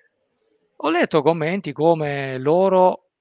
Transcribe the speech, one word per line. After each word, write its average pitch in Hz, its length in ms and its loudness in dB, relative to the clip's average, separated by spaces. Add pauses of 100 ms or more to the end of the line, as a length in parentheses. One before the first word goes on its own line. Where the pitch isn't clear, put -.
(760)
Ho 285 120 -4
letto 311 320 0
commenti 160 520 -2
come: 143 640 -2
"Loro 180 720 2 (120)